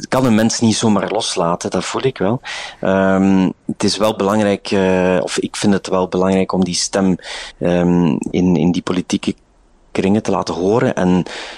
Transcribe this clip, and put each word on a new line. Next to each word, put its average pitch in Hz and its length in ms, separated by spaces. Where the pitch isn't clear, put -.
kan 131 160
een 117 100
mens 110 260
niet 110 160
zomaar 101 340
loslaten, 95 600
dat 92 140
voel 120 200
ik 135 140
wel. 104 220
Ehm, 95 680
het - 180
is 98 120
wel 107 200
belangrijk, 101 540
eh, 92 500
of - 180
ik - 180
vind 104 160
het 92 160
wel 92 200
belangrijk 95 440
om 92 120
die 87 100
stem, 95 420
ehm, 87 580
in, 90 260
in 82 160
die - 100
politieke - 520
kringen 95 300
te - 80
laten 87 240
horen 104 400
en, 90 280